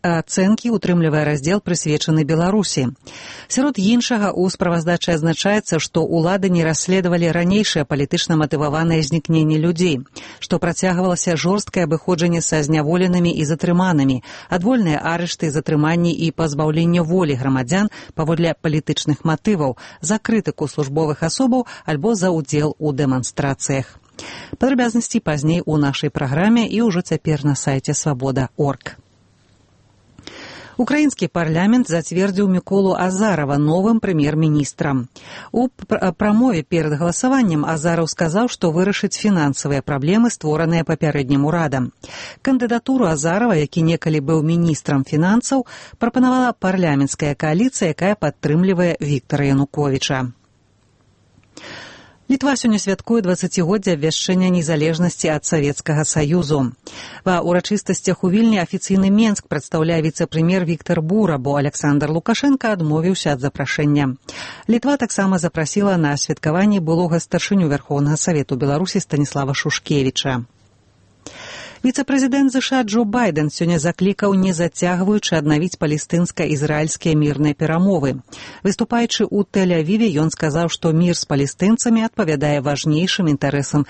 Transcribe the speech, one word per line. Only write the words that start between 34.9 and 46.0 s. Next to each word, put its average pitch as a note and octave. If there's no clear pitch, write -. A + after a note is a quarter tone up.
У B3
пр-, -
прамове G#3+
перад D3+
галасаваннем F3
Азараў E3
сказаў, F#3
што D#3+
вырашыць F#3+
фінансавыя D3
праблемы, D3+
створаныя D#3+
папярэднім C#3+
урадам. C#3
Кандыдатуру B3
Азарова, E3+
які D#3+
некалі D#3+
быў D3+
міністрам D#3
фінансаў, G#3+
прапанавала B3+